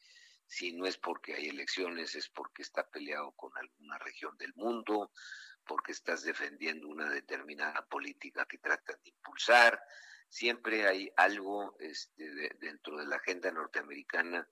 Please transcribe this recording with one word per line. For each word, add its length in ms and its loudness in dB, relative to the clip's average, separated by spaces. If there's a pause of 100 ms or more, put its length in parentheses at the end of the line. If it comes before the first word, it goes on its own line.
(460)
Si 260 -8
no 140 -4
es 120 -2
porque 360 -6
hay 140 -4
elecciones, 680 -4
es 140 -6
porque 340 -10
está 260 -4
peleado 440 -6
con 240 -14
alguna 420 -12
región 400 -12
del 160 -8
mundo, 560 0 (560)
porque 240 -2
estás 320 -4
defendiendo 640 -4
una 240 -4
determinada 760 -4
política 600 -6
que 120 -12
tratan 440 -4
de 80 -20
impulsar. 720 8 (460)
Siempre 580 2
hay 300 4
algo, 640 4
este, 500 -10
de, 300 -6
dentro 380 -8
de 80 -6
la 100 -2
agenda 340 -2
norteamericana 1000 -4